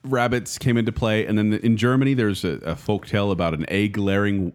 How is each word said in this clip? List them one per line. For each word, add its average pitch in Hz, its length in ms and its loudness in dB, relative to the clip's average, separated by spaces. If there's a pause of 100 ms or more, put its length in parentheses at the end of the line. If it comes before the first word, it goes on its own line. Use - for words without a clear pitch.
rabbits 123 540 0
came 120 200 2
into 113 140 0
play. 110 340 0
And 107 120 0
then 107 160 2
in 113 240 2
Germany, 131 360 2
there's 107 300 0
a, 85 100 -2 (100)
a 80 120 -4
folk - 320 -4
tale 101 240 0
about 85 220 0
an 78 160 -4
egg 101 280 -2
laying, 98 580 0